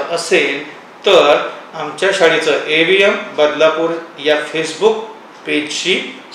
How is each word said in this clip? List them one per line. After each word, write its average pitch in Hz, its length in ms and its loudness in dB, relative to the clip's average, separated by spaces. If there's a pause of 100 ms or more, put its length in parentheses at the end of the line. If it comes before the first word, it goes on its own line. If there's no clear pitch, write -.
(100)
असेल, 151 600 -2 (340)
तर 156 420 4 (260)
आमच्या 156 340 -4 (100)
शाळेचं 156 480 2
एव्हीएम 180 500 2 (200)
बदलापूर 156 540 2 (340)
या 151 120 2 (180)
Facebook 160 400 0 (520)
पेजशी 151 760 -4 (140)